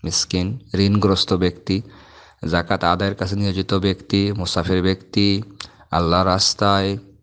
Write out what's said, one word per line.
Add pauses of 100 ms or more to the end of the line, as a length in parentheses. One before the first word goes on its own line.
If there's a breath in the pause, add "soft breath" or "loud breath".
মিসকিন, (160)
ঋণগ্রস্ত
ব্যক্তি, (680 loud breath)
জাকাত
আদায়ের
কাছে
নিয়োজিত
ব্যক্তি,
মুসাফির
ব্যক্তি, (480 loud breath)
আল্লাহ
রাস্তায় (240)